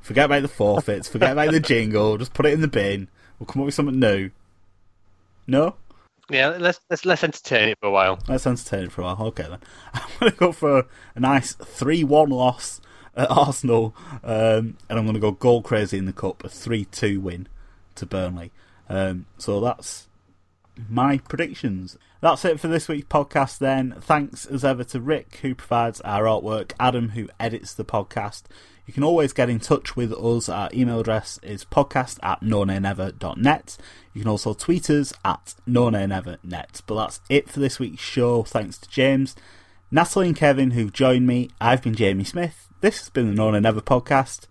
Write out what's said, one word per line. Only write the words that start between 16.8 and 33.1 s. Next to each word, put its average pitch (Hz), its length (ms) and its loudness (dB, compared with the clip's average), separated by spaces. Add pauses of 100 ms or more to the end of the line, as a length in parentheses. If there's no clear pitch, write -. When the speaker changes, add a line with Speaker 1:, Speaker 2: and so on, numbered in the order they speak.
Speaker 1:
two 101 360 -2
win 90 260 -8 (480)
to - 100 -10
Burnley. 90 460 -6 (380)
Um, 95 360 -2 (120)
so 101 220 -2
that's - 480 -6 (800)
my 127 280 2
predictions. 107 800 -6 (240)
That's 160 240 2
it 160 140 2
for 170 80 -6
this 160 200 0
week's 147 200 -6
podcast 143 520 0
then. 131 400 0
Thanks 147 460 -2
as 135 180 -6
ever 131 220 0
to 123 160 -8
Rick, 143 400 -6
who 131 140 -4
provides 117 460 -2
our 104 220 -2
artwork, 110 560 -2
Adam, 120 300 2
who 107 200 -10 (100)
edits 113 340 -8
the 107 120 -10
podcast. 104 580 -8 (420)
You - 80 -18
can 131 100 -2
always 156 300 2
get 123 160 2
in 117 100 0
touch - 360 -2
with 117 180 -2
us. 117 340 -2
Our 95 260 -4
email 120 260 0
address 110 420 -2
is - 240 -12
podcast - 560 -2
at - 220 -4
no 104 200 2
nay 98 160 0
never 98 320 -4